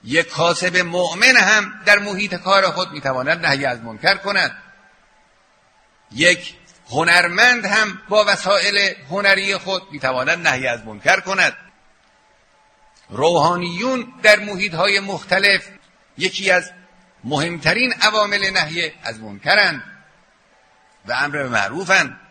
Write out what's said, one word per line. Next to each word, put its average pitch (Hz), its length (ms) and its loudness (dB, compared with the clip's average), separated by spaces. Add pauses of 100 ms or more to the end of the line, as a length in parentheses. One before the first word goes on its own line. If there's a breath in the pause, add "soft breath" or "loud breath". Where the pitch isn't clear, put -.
یک 160 260 -2
کاسب 170 480 0
مؤمن 180 600 2
هم 202 340 2 (140)
در 208 140 6
محیط 202 360 -6
کار 190 280 2
خود 180 280 -2
می‌تواند 143 540 -4
نهی 139 200 0
از 123 160 -4
منکر 117 340 0
کند. 185 360 -2 (1600)
یک 170 380 2 (360)
هنرمند 175 760 2
هم 202 440 0
با 208 180 4
وسایل 196 680 0 (160)
هنری 196 480 0
خود 185 240 -6 (100)
می‌تواند 143 560 -2
نهی 131 200 0
از 117 180 -6
منکر 113 340 0
کند. 185 340 -2 (1600)
روحانیون 175 960 0 (180)
در 208 160 6
محیط‌های 196 600 -2
مختلف 196 680 0 (500)
یکی 185 340 -2
از 180 200 0 (520)
مهمترین 165 800 -2
عوامل 202 480 0
نهی 170 420 -4 (120)
از 113 160 -10
منکرند 143 640 0 (1200)
و 120 60 -4
امر 143 300 -2
به 127 60 -6
معروفند. 135 680 0 (140)